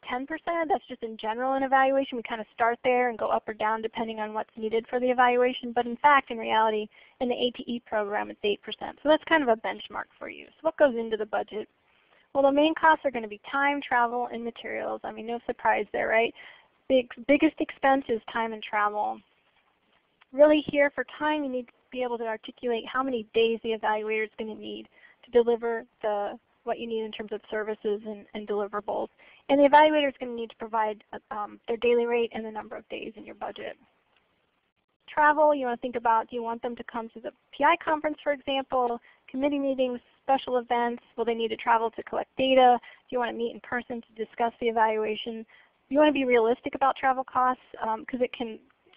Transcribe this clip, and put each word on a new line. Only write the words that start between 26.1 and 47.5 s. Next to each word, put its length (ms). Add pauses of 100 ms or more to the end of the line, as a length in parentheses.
what 140
you 80
need 160
in 80
terms 220
of 80 (100)
services 540
and, 300
and 120
deliverables. 640 (400)
And 100
the 80
evaluator 420
is 120
gonna 140
need 160
to 60
provide, 460 (280)
um, 360
their 120
daily 260
rate 300
and 100
the 60
number 260
of 140
days 260
in 80
your 120
budget. 420 (1300)
Travel, 460
you 100
wanna 140
think 180
about, 320
do 80
you 60
want 180
them 160
to 80
come 240
to 120
the 120 (200)
P 120
I 180
conference, 400
for 100
example, 680 (280)
committee 300
meetings, 400 (240)
special 360
events? 440 (140)
Will 80
they 100
need 140
to 80
travel 340
to 120
collect 340
data? 460
Do 260
you 100
wanna 140
meet 220
in 60
person 420
to 240
discuss 340
the 80
evaluation? 800 (420)
You 120
wanna 120
be 140
realistic 480
about 220
travel 280
costs, 400 (160)